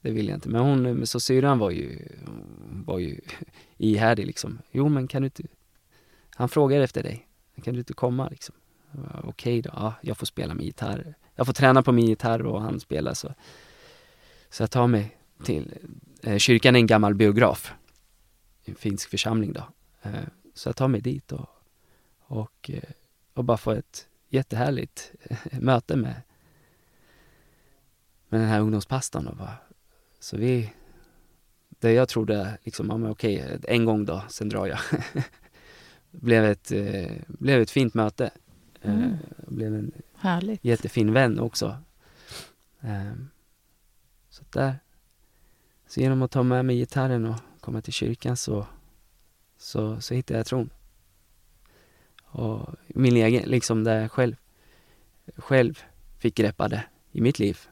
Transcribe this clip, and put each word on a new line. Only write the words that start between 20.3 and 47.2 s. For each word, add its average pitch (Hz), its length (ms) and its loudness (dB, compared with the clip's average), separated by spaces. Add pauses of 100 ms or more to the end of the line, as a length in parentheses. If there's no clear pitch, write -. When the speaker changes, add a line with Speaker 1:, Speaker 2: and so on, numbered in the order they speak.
Speaker 1:
så - 160 -8
jag 123 60 -4
tar 131 120 0
mig 113 140 2
dit 123 300 -6
och, 135 180 -10 (680)
och, - 540 -10
eh, - 100 -10 (500)
och 127 100 -2
bara 117 140 2
får 110 180 -2
ett - 320 -12 (220)
jättehärligt, 131 800 -2 (120)
eh, - 360 -10
möte 127 360 2
med, 120 260 -2 (2000)
med 110 100 2
den 110 100 2
här 107 120 4
ungdomspastorn 110 680 -2
och - 100 -12
bara, 107 160 -14 (680)
så - 180 -12
vi, 117 360 -2 (960)
det - 240 2
jag 127 160 6
trodde, 104 540 -2
liksom, 110 260 -6
"Ja, 110 80 -4
men 110 140 -4
okej, 92 520 -4
en 117 220 2
gång 107 200 2
då, 95 240 -6
sen 107 200 -8
drar 104 180 -4
jag." 69 120 -4 (340)
<laughs> 131 100 -2 (880)
Blev 113 340 4
ett, 104 260 0
eh, 101 400 -4 (160)
blev 127 340 2
ett 110 100 0
fint 127 220 2
möte. 110 360 0 (520)
Eh, - 120 0
Speaker 2:
Mm. 233 240 0 (300)
Speaker 1:
blev 110 280 -4
en 107 160 -6 (240)
Speaker 2:
Härligt. 185 500 -2
Speaker 1:
jättefin 113 480 2
vän 123 260 4
också. 113 380 -4 (1040)
Ehm, 113 480 -8 (1000)
så - 200 -20
där. 135 300 -2 (1080)
Så - 120 -6
genom 131 220 2
att 127 100 0
ta 131 120 2
med 127 220 2
mig 127 120 2
gitarren 123 480 0